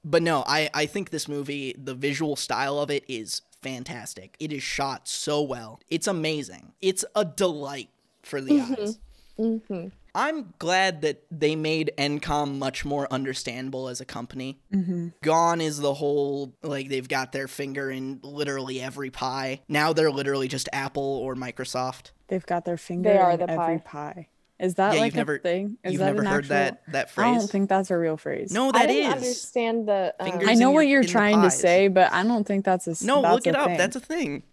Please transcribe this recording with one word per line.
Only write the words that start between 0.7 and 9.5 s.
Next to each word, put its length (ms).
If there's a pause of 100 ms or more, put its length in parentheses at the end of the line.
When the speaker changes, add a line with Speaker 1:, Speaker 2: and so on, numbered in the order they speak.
Speaker 1:
I 120
think 240
this 180
movie, 540
the 120
visual 420
style 420
of 120
it 180
is 320 (220)
fantastic. 760
It 140
is 100
shot 460
so 340
well. 460
It's 180
amazing. 680 (100)
It's 220 (100)
a 100
delight 640 (340)
for 180
the 180
Speaker 2:
Mm-hmm. 240
Speaker 1:
eyes. 160 (400)
Speaker 2:
Mm-hmm. 500 (280)